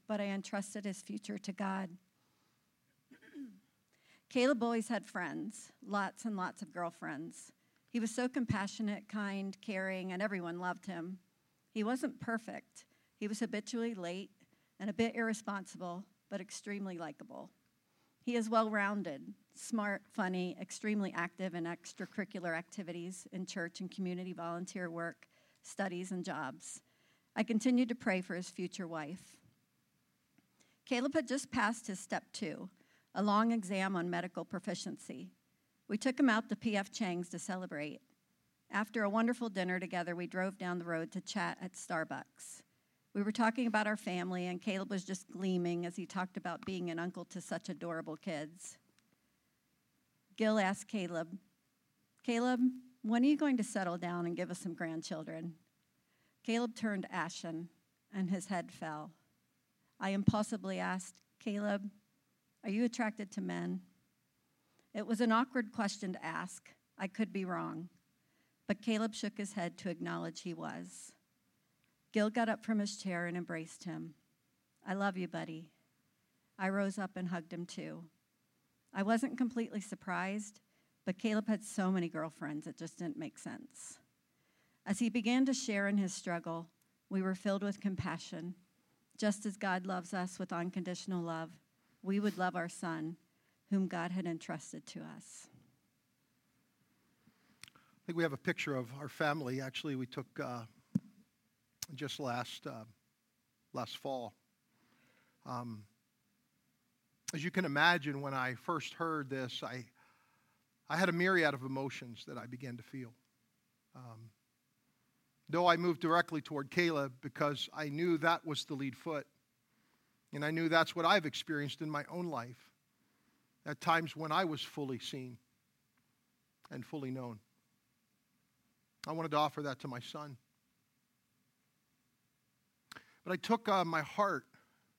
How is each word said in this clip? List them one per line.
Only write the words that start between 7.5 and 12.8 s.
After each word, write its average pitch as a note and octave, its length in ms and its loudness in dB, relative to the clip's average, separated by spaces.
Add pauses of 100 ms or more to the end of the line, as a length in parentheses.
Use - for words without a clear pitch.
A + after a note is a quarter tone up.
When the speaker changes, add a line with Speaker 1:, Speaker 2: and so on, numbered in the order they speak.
Speaker 1:
He A#3 100 -2
was A3 140 0
so B3 140 2
compassionate, G#3 800 0
kind, G3 540 -4
caring, F#3+ 500 -2
and F#3 100 -2
everyone F3 380 -2
loved F3+ 260 -4
him. F3+ 320 -6 (540)
He A3 120 0
wasn't B3+ 360 0
perfect. - 680 -6 (300)